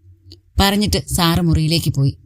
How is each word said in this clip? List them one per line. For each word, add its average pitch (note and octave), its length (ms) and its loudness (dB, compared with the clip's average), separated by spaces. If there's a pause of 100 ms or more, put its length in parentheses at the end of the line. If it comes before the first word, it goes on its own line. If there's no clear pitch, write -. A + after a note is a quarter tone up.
(600)
പറഞ്ഞിട്ട് G3+ 480 0
സാറ് E3+ 320 0
മുറിയിലേക്ക് D#3+ 500 0
പോയി. C#3 360 -2